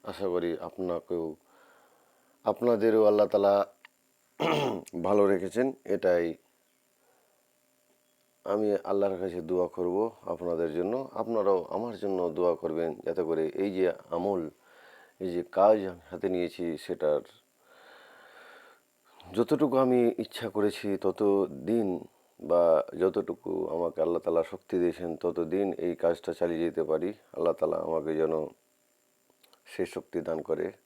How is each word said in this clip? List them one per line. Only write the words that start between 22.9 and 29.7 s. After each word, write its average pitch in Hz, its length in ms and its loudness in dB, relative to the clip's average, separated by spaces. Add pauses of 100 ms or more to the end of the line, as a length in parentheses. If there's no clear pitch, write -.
যতটুকু 87 680 -2
আমাকে 82 340 -2
আল্লাহ 85 200 0
তাআলা 82 220 0
শক্তি 92 360 -4
দিয়েছেন, 85 360 0
তত 87 240 -4
দিন 90 340 -2
এই 85 220 -4
কাজটা 85 380 0
চালিয়ে 85 260 -2
যেতে 82 240 -2
পারি। 80 300 -2 (200)
আল্লাহ 82 200 0
তাআলা 80 240 -2
আমাকে 80 400 -2
যেন 78 300 0 (1160)
সেই - 200 -6